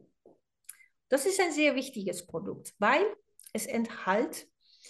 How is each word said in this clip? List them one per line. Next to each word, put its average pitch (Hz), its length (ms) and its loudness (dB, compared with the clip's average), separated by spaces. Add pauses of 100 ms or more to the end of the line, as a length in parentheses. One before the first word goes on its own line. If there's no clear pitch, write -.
(1080)
Das 269 180 2
ist 381 140 2
ein 349 120 2
sehr 294 240 4
wichtiges 196 500 -6
Produkt, - 520 -10
weil 262 260 4 (480)
es 220 140 -4
enthält, 226 840 -2 (420)